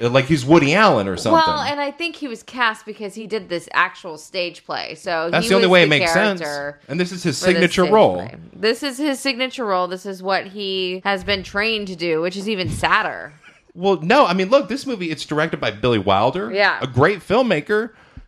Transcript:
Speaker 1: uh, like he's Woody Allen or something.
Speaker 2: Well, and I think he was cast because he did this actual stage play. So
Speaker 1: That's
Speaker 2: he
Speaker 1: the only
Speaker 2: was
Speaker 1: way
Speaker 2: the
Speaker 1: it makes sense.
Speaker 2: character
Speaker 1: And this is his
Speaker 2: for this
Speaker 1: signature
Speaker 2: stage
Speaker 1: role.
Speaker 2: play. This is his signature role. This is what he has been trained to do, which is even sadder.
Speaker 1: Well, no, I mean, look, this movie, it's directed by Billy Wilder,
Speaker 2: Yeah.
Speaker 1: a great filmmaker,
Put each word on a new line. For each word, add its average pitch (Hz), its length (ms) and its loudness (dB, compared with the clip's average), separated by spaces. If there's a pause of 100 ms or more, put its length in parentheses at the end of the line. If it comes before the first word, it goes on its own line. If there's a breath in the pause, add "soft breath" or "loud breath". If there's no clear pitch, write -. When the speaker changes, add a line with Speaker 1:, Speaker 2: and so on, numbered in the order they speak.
Speaker 1:
uh, 120 80 0
like 127 160 2
he's 139 180 0
Woody 147 300 6
Allen 165 340 4
or 92 80 -4
something. 320 300 2
Speaker 2:
Well, 311 160 0
and 285 180 -4
I 285 120 -4
think 320 240 -8
he 294 120 -10
was 226 140 -10
cast 233 420 -4
because 208 300 -12
he 220 140 -14
did 185 220 -8
this 170 220 -6
actual 175 460 -2
stage 175 480 -8
play. 110 300 -8
So 165 340 -4
Speaker 1:
That's 170 160 0
Speaker 2:
he - 40 -4
Speaker 1:
the 190 60 6
only 190 120 4
Speaker 2:
was 180 60 6
Speaker 1:
way 180 80 8
Speaker 2:
the 165 40 6
Speaker 1:
it 151 40 2 (100)
makes 165 140 0
sense. 190 280 0
Speaker 2:
character 143 460 -8
Speaker 1:
And 147 120 -6
this 180 120 -2
is 180 100 -12
his 156 180 -2
Speaker 2:
for - 60 -2
this 185 80 6
Speaker 1:
signature 180 300 2
Speaker 2:
stage 185 100 2
Speaker 1:
role. 165 220 6
Speaker 2:
play. 90 200 -10 (180)
This 220 280 -2
is 269 160 -6
his 277 220 -2
signature 254 460 -4
role. 185 220 0
This 185 200 -10
is 185 160 -10
what 185 240 -2
he 190 560 -6
has 196 200 -2
been 196 200 -4
trained 208 460 -4
to 185 60 -8
do, 160 260 -2
which 180 140 -4
is 196 140 -6
even 185 200 -4
sadder. 156 640 -2 (420 soft breath)
Speaker 1:
Well, 185 260 2
no, 226 240 4
I 175 80 0
mean, 185 160 0
look, 233 200 2
this 262 180 -6
movie, 185 240 -4
it's 156 140 -8
directed 156 340 -2
by 127 100 0
Billy 110 300 0
Wilder, 117 520 0
Speaker 2:
Yeah. 185 300 2
Speaker 1:
a 135 60 -4
great 143 320 2
filmmaker, 214 720 0 (360 soft breath)